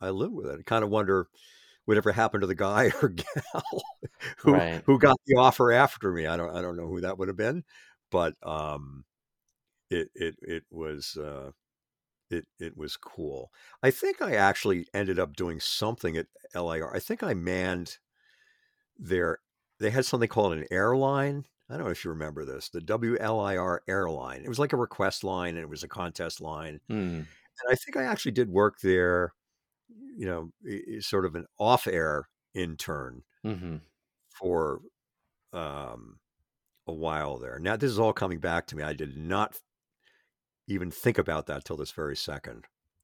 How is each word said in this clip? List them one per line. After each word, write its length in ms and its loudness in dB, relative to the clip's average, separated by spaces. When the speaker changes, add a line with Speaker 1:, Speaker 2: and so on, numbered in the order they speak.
Speaker 1:
I 80 -2
live 220 0
with 160 -6
it. 120 -8
I 40 -16
kinda 240 2
wonder 400 4
whatever 260 6
happened 300 4
to 60 2
the 80 2
guy 420 4
<laughs> 60 -2
or 60 6
gal 540 -6
who, 140 8
Speaker 2:
Right. 340 2
Speaker 1:
who 100 8
got 200 8
the 80 6
offer 360 8
after 400 4
me. 140 -2
I 100 0
don't, 140 -2
I 140 -4
don't 120 -4
know 120 -6
who 140 -6
that 180 -4
would 80 -2
have 100 -4
been, 260 -2
but, 320 2
um, 640 -6
it, 240 0
it, 260 -4
it 300 -8
was, 440 -8
uh, 360 -10
it, 160 -6
it 160 -10
was 220 -10
cool. 540 -10
I 80 6
think 280 -2
I 140 -2
actually 580 4
ended 280 0
up 160 0
doing 240 -4
something 580 -2
at 80 -2
L 140 -2
I 120 -2
R. 140 -6
I 40 -2
think 220 -6
I 140 0
manned 640 -2
their, 400 0
they 120 0
had 140 2
something 220 2
called 260 4
an 180 -4
airline. 720 2
I 60 -10
don't 100 -6
know 60 -2
if 140 -6
you 60 -4
remember 340 -6
this, 240 -10
the 100 -8
W 400 0
L 220 0
I 160 0
R 320 0
airline. 520 -2
It 60 -10
was 100 -6
like 140 0
a 60 2
request 480 -2
line 300 -2
and 80 -6
it 60 -12
was 140 -12
a 60 -12
contest 500 -6
line. 480 -10
Speaker 2:
Hmm. 60 -6
Speaker 1:
And 760 -6
I 60 6
think 220 -4
I 60 0
actually 280 -2
did 180 0
work 300 4
there, 540 4
you 80 -6
know, 260 -6
i-, 300 -10
i-, 60 -10
sort 240 0
of 100 -2
an 100 -6
off-air 720 2
intern 720 -6
Speaker 2:
Mm-hmm. 320 -6
Speaker 1:
for, 500 -2
um, 680 -10
a 60 -6
while 440 -2
there. 220 -10
Now, 160 0
this 160 0
is 80 0
all 140 6
coming 260 -2
back 280 -2
to 100 -12
me. 60 -6
I 100 -4
did 240 -8
not 420 -2
even 200 -4
think 280 0
about 300 0
that 180 -8
till 120 -8
this 140 -8
very 240 -6
second. 500 -10